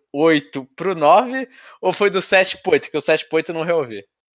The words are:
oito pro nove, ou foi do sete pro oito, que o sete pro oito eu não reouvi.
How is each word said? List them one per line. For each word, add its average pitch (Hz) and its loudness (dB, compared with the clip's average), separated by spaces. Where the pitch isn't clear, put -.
oito 147 0
pro 185 -6
nove, 233 2
ou 185 0
foi 202 0
do 180 -2
sete 185 0
pro 180 -2
oito, - 0
que 156 -6
o 143 -2
sete - 0
pro 160 -2
oito 160 -2
eu 165 -8
não 160 -4
reouvi. 139 -4